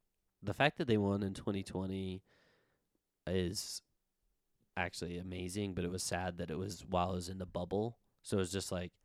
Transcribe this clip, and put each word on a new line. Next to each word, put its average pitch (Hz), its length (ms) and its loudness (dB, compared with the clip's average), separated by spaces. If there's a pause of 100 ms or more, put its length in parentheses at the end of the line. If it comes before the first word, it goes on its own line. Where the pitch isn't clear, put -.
(420)
The 101 120 -2
fact 143 240 4
that 156 100 0
they 110 80 8
won 101 260 4
in 98 120 0
twenty 101 280 -2
twenty 95 600 -4 (1040)
is 92 560 0 (920)
actually 87 420 -2
amazing, 92 560 -2
but 87 100 0
it 87 80 0
was 92 100 -4
sad 90 360 -2
that 85 120 -4
it 78 80 -2
was 92 300 -4
while 90 240 4
it 92 40 0
was 90 120 -4
in 95 100 -6
the 92 80 -4
bubble. 95 520 -2 (240)
So - 160 0
it - 20 6
was 90 100 2
just 95 220 -2
like, 90 180 -2 (140)